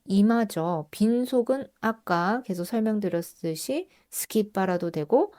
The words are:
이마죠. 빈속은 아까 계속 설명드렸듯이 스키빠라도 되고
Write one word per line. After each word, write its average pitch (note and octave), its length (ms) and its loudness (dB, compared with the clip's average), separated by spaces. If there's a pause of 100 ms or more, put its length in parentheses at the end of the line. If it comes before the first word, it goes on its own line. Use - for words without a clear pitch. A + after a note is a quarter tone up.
이마죠. G3 840 2
빈속은 B3 760 0 (140)
아까 G#3+ 640 0
계속 F3+ 200 -4
설명드렸듯이 G#3 1200 -2 (220)
스키빠라도 F#3 800 -2
되고 A3+ 480 0